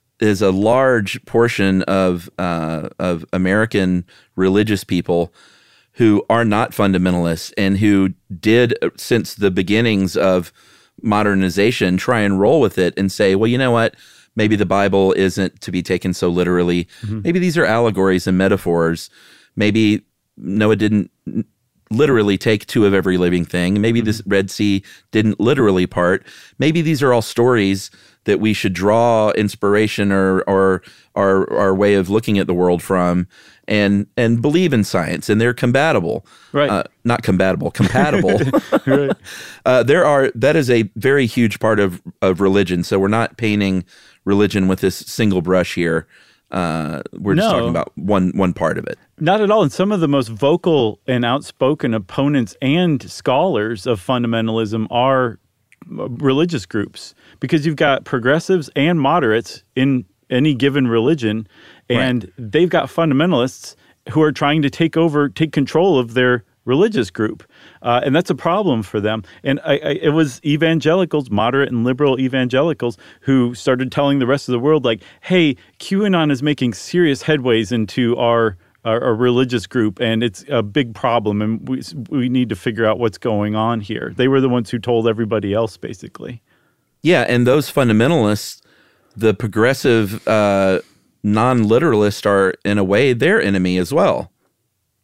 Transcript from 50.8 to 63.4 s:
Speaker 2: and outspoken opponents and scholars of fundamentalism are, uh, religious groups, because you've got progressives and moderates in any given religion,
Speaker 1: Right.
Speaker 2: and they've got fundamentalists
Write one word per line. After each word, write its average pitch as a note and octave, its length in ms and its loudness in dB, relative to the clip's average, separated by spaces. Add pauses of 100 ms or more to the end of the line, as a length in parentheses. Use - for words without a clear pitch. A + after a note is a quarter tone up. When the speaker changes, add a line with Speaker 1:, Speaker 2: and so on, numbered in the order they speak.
Speaker 2:
and B2 160 -2
outspoken C3+ 720 -2
opponents C3+ 680 -2
and D3 480 0
scholars B2 760 -2
of A2 120 -2
fundamentalism A2+ 920 -2
are, B2+ 480 0 (580)
uh, G#2 120 -8
religious C3+ 540 -2
groups, - 480 -10 (280)
because D3 260 -2
you've D#3+ 80 0
got C#3+ 300 0
progressives C#3+ 720 -2
and D#3 240 2
moderates C3+ 640 0 (100)
in C3 300 0 (260)
any C#3 240 2
given C3+ 320 0
religion, A2+ 600 0 (420)
Speaker 1:
Right. A#2+ 80 0
Speaker 2:
and B2+ 400 -2
they've C#3+ 320 0
got C3+ 160 0
fundamentalists D3 880 -2 (380)